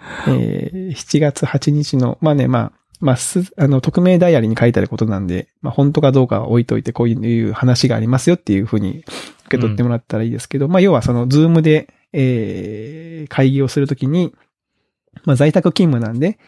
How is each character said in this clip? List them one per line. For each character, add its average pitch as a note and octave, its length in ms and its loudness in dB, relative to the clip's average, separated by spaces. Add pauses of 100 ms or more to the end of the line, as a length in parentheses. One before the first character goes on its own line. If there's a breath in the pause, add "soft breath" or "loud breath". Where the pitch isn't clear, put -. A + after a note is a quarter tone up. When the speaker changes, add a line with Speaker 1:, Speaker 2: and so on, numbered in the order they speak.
(280 loud breath)
Speaker 1:
え A#1 460 -2
ー、 F#3 220 -8
七 - 240 -2
月 D3 260 0
八 C#3+ 260 -2
日 D3 260 -2
の、 B2 240 0
ま D#3 100 2
あ D3 40 2
ね、 C3 120 2
ま B2+ 120 0
あ、 A2 120 -4 (280)
ま C3+ 140 2
あ、 - 20 2
す-、 - 240 -4 (180)
あ C#3+ 100 2
の、 C3+ 140 2
匿 E3 200 0
名 F3+ 180 4
ダ F3 100 4
イ E3 60 4
ア B2 40 4
リ A2 80 2
ー - 20 0
に A2+ 60 0
書 A#2+ 120 2
い A#2+ 40 6
て A#2 80 0
あ F#2+ 40 2
る - 40 -2
こ A2 100 -8
と A2+ 80 0
な G2+ 140 -2
ん G2+ 60 -6
で、 F2+ 220 -4 (140)
ま C3+ 100 -6
あ、 - 20 -14
本 C#3+ 200 2
当 D3+ 80 0
か C3+ 100 4
ど C3 120 4
う B2 40 2
か G#2 140 -2
は - 80 -6
置 A#2 100 2
い A#2+ 60 0
と A2+ 120 -2
い A2+ 60 -4
て、 A#2+ 100 -6
こ A#2+ 120 -2
う A#2 40 2
い A2+ 400 0
う G#2+ 40 -4
話 B2 340 2
が A#2 80 0
あ A2+ 40 -2
り A2 80 -2
ま B2+ 120 0
す - 100 0
よ F3 60 4
っ - 40 -4
て - 140 -2
い G2 60 2
う G#2 60 -2
ふ A2 100 -4
う G#2 40 0
に G2 200 -4
受 - 60 -20 (440 loud breath)
け C3 80 2
取 A2+ 160 -2
っ G2+ 40 -4
て A#2+ 60 0
も A#2+ 60 0
ら A#2+ 60 0
っ A#2 100 -6
た - 120 -6
ら A2 60 -2
い A#2 40 -2
い A#2 40 -4
で A#2 60 -6
す - 100 -14
け C#3 120 -6
ど、 C#3 60 0
Speaker 2:
う D3 40 -2
ん。 - 20 -4
Speaker 1:
ま F#3+ 60 2
あ、 F3+ 40 4
要 G3 100 4
は D#3+ 100 2
そ B2 120 -2
の A#2+ 140 -2
Zoom D#3+ 340 4
で、 D#3 300 2 (220)
え B2+ 1120 -4
ー、 - 20 -16
会 C3+ 240 2
議 C#3 100 0
を C3+ 60 0
す C#3+ 120 -4
る C#3 80 0
と C#3 80 -4
き B2+ 120 -4
に、 E3+ 260 -2 (920)
ま D3+ 80 2
あ、 - 20 4
在 C#3+ 160 4
宅 F3 200 2
勤 E3 200 2
務 A#2 140 -2
な A2 80 -6
ん A#2+ 60 -4
で、 F#3 280 -2